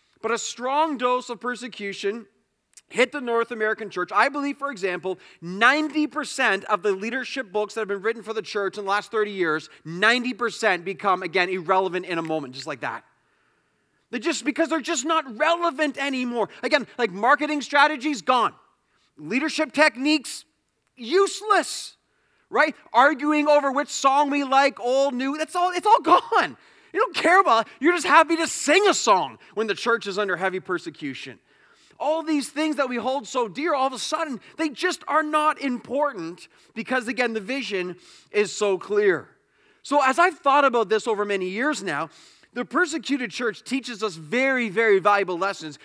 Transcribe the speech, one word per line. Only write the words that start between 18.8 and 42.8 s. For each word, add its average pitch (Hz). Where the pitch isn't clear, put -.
Leadership 254
techniques, 285
useless, 370
right? 285
Arguing 294
over 294
which 277
song 277
we 285
like, 269
old, 262
new, 269
that's 311
all, 359
it's 359
all 415
gone. 277
You 339
don't 415
care 370
about 226
it. -
You're 320
just 349
happy 320
to 320
sing 381
a 339
song 160
when 214
the 202
church 233
is 196
under 190
heavy 185
persecution. 147
All 311
these 294
things 311
that 269
we 247
hold 247
so 247
dear, 285
all 269
of 262
a 233
sudden, 302
they 311
just -
are 311
not 302
important 247
because, 226
again, 240
the 220
vision 190
is 208
so 202
clear. 190
So 294
as 262
I've 339
thought 277
about 233
this 214
over 208
many 196
years 226
now, 160
the 240
persecuted 269